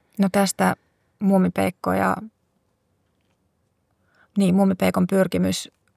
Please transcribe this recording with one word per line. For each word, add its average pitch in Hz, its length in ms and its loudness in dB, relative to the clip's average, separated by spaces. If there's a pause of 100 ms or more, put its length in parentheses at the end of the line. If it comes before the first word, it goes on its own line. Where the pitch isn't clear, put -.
(180)
No 196 140 2
tästä 190 440 0 (420)
muumipeikko 190 760 0
ja, 190 240 0 (2250)
niin, 190 160 2
muumipeikon 190 520 0
pyrkimys 185 640 -2 (260)